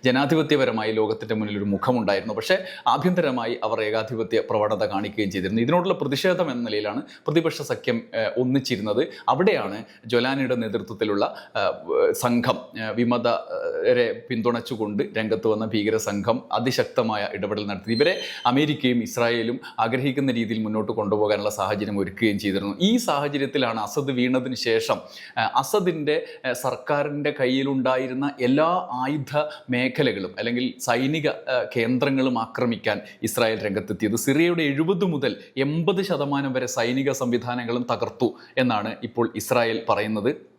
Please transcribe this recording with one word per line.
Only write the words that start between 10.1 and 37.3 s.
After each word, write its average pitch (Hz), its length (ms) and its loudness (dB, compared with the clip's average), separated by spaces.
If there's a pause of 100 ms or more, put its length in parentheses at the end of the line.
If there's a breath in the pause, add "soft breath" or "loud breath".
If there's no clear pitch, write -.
ജൊലാനിയുടെ 127 500 2
നേതൃത്വത്തിലുള്ള, 104 600 -2 (360 loud breath)
ആ, 101 40 2 (600)
സംഘം, 120 340 2 (260)
ആ, 110 60 -4 (100)
വിമതരെ 117 1080 0 (220)
പിന്തുണച്ചുകൊണ്ട് 113 760 -2 (140)
രംഗത്ത് 110 300 0
വന്ന 107 260 0
ഭീകര 110 240 2 (100)
സംഘം 101 320 0 (200)
അതിശക്തമായ 113 680 0 (100)
ഇടപെടൽ 104 340 -4
നടത്തി. 98 260 -4
ഇവരെ 151 180 4 (360 loud breath)
അമേരിക്കയും 135 560 2
ഇസ്രായേലും 117 520 0 (260 loud breath)
ആഗ്രഹിക്കുന്ന 131 460 0
രീതിയിൽ 113 360 0
മുന്നോട്ട് 104 240 -2
കൊണ്ടുപോകാനുള്ള 104 680 2
സാഹചര്യം 101 440 0
ഒരുക്കുകയും 101 360 2
ചെയ്തിരുന്നു. 98 360 0 (140)
ഈ - 20 4 (160)
സാഹചര്യത്തിലാണ് 139 800 0
അസദ് 135 320 -2
വീണതിന് 127 360 0 (120)
ശേഷം, 113 340 2 (360 loud breath)
ആ, 113 80 0 (180)
അസദിൻ്റെ, 160 540 0 (280 loud breath)
ആ, 127 80 0 (120)
സർക്കാരിൻ്റെ 143 720 0
കയ്യിലുണ്ടായിരുന്ന 131 920 0 (160)
എല്ലാ 147 220 6 (320)
ആയുധ 139 320 -2 (400 loud breath)
മേഖലകളും 120 680 0
അല്ലെങ്കിൽ 120 260 0 (220)
സൈനിക, 135 400 2
ആ, - 300 -2 (180)
കേന്ദ്രങ്ങളും 127 680 2
ആക്രമിക്കാൻ 113 580 -2 (260 loud breath)
ഇസ്രായേൽ 110 380 2
രംഗത്തെത്തിയത്. 104 600 -2
സിറിയയുടെ 165 460 2
എഴുപത് 165 420 0
മുതൽ 139 220 -2 (300 loud breath)
എൺപത് 165 440 0
ശതമാനം 139 440 -2
വരെ 123 240 -2
സൈനിക 127 340 0 (100)
സംവിധാനങ്ങളും 120 720 -2